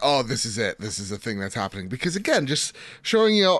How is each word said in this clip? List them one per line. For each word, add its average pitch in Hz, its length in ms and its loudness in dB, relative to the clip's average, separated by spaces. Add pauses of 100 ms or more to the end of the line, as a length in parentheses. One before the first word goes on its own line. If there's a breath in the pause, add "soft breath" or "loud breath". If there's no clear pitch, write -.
"Oh, 139 220 4
this 117 220 -4
is 110 120 -6
it. 104 220 -2
This 101 200 -6
is 98 100 -8
the 101 80 -6
thing 104 220 -6
that's 98 160 -6
happening." 98 320 -6
Because, 127 300 -4
again, 202 300 2
just - 280 -2 (260 loud breath)
showing 220 340 4
you, 190 240 6